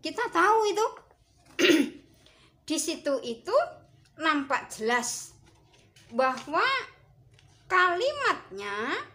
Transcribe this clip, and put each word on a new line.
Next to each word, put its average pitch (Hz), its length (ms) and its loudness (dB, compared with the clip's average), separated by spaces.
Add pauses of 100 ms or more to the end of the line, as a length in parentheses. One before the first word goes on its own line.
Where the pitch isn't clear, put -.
kita 320 220 -4 (100)
tahu 392 240 4 (100)
itu 415 180 2 (760)
<clears throat> - 320 4 (720)
di 311 80 -2
situ 294 460 -2
itu 240 320 -6 (640)
nampak 294 560 -2
jelas 233 580 -4 (800)
bahwa 262 540 0 (1040)
kalimatnya 359 1300 0 (140)